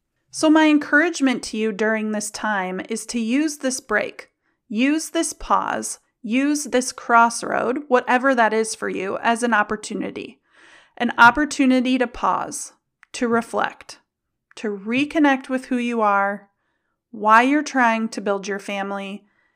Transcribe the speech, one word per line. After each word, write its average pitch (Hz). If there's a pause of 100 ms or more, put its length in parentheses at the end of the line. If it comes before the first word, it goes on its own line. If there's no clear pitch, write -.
(320)
So -
my 311
encouragement 294
to -
you 220
during 214
this 208
time 190
is 220
to 240
use 269
this 262
break, - (360)
use 277
this 330
pause, - (260)
use 277
this 247
crossroad, 233
whatever 247
that 220
is 220
for 208
you, 196
as 233
an 240
opportunity. 208 (560)
An 240
opportunity 254
to 247
pause, - (400)
to 247
reflect, - (560)
to -
reconnect 262
with 262
who 254
you 240
are, 202 (640)
why 220
you're 277
trying 233
to 226
build 202
your 202
family, 196 (300)